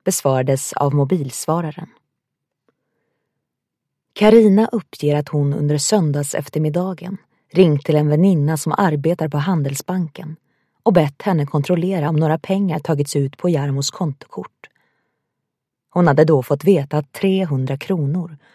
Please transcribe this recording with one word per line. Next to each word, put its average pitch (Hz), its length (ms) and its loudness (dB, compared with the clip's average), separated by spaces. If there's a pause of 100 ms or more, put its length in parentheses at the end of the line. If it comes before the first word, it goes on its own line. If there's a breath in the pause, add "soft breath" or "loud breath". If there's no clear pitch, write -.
besvarades 135 680 -2
av 143 220 -2
mobilsvararen. 151 920 -4 (2250)
Karina 214 540 6
uppger 147 480 -4
att 147 140 -4
hon 143 240 0
under 147 240 -2
söndags 147 580 0
eftermiddagen 175 840 -4 (360)
ringt 156 320 4
till 156 100 2
en 151 120 2
väninna 156 500 2
som 151 200 -4
arbetar 156 520 0
på 151 80 -4
Handelsbanken 156 1000 -4 (480)
och 226 100 2
bett 151 280 2
henne 165 240 0
kontrollera 165 640 -2
om 160 60 0
några 156 240 2
pengar 190 400 -2
tagits 143 360 -2
ut 139 220 -2
på 180 120 -2
Jarmos 139 420 -2
kontokort. - 760 -10 (1200)
Hon 180 180 2
hade 151 180 6
då 147 180 2
fått 143 200 -4
veta 151 340 2
att 151 140 -4
trehundra 147 680 -2
kronor 165 600 -4 (180 soft breath)